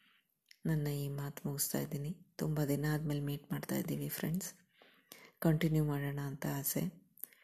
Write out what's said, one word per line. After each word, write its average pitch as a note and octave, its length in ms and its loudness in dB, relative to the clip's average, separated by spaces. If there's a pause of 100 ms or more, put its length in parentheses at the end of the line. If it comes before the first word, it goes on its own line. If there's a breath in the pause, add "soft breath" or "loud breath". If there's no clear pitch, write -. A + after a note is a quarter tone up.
(680 soft breath)
ನನ್ನ D3+ 200 2
ಈ C#3+ 220 -2
ಮಾತು C#3+ 400 -6
ಮುಗಿಸ್ತಾ C#3+ 300 -2
ಇದ್ದೀನಿ. C#3+ 380 -4 (200)
ತುಂಬ D3+ 280 2
ದಿನ C#3+ 200 2 (100)
ಆದ್ಮೇಲೆ D3+ 260 0
ಮೀಟ್ C#3+ 320 -4
ಮಾಡ್ತಾ D3 220 -4
ಇದ್ದೀವಿ C#3+ 340 -2
ಫ್ರೆಂಡ್ಸ್. - 460 -2 (840 loud breath)
ಕಂಟಿನ್ಯೂ D#3 460 6
ಮಾಡೋಣ C#3+ 360 0
ಅಂತ C#3+ 260 -4 (120)
ಆಸೆ. - 460 -2 (400 loud breath)